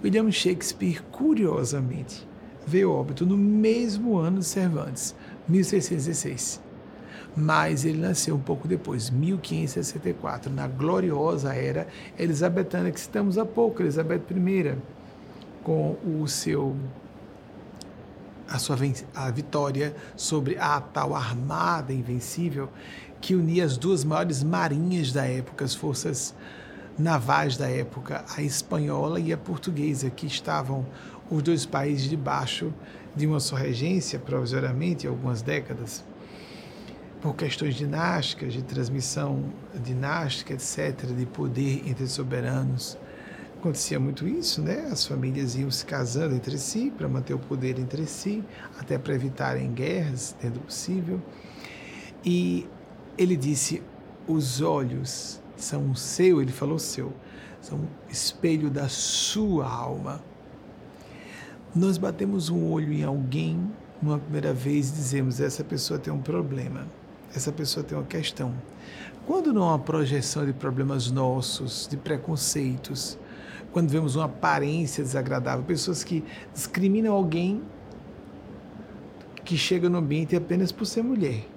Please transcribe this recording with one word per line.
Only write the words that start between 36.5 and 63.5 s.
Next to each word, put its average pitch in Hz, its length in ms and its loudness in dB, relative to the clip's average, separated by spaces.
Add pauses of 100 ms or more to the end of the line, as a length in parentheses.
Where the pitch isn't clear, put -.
por 147 140 -2
questões 147 400 0
dinásticas, 147 800 0
de 131 80 -2
transmissão 135 840 0 (400)
dinástica, 139 680 0
et 131 80 -6
cetera, 135 500 -2
de 123 140 0
poder 135 600 0
entre 131 200 -2
soberanos. 131 880 0 (640)
Acontecia 156 380 0
muito 139 300 0
isso, 277 340 0
né? 220 260 -2
As 208 160 0
famílias 131 520 0
iam 135 120 0
se - 160 -2
casando 139 480 0
entre 131 240 -2
si 220 400 -2
para 156 120 -2
manter 131 260 0
o 131 60 -2
poder 131 400 -2
entre 143 260 -2
si, 208 380 -4 (340)
até 139 180 -2
para 135 160 -2
evitarem 131 600 0
guerras, 139 680 -2
tendo 123 220 -4
possível. 180 600 -2 (1040)
E 175 440 4 (500)
ele 180 180 6
disse, 143 460 0 (460)
"Os 135 320 2
olhos 135 800 0 (160)
são 139 340 -2
o 131 60 2
seu", 180 440 6
ele 127 120 0
falou 147 260 -2
seu, 135 340 -4 (480)
"são 147 200 -6 (280)
espelho 156 640 2
da 139 180 0
sua 180 800 2
alma." 127 540 -4 (1500)
Nós 180 240 6
batemos 190 520 0
um 170 200 2
olho 156 220 2
em 147 100 2
alguém 151 640 0 (320)